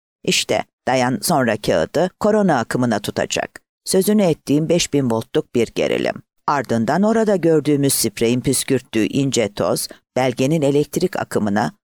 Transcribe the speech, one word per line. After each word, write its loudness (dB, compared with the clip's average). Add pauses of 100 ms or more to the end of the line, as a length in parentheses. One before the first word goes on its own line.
(240)
İşte -2 (240)
Dayan 0
sonra 0
kağıdı 0 (100)
korona 2
akımına -2
tutacak. -6 (240)
Sözünü 2
ettiğim 0
beş 0
bin 0
voltluk -4
bir 2
gerilim. -2 (320)
Ardından 0
orada 2
gördüğümüz 2
spreyin 0
püskürttüğü 0
ince -2
toz, -2 (280)
belgenin 0
elektrik 0
akımına -2 (120)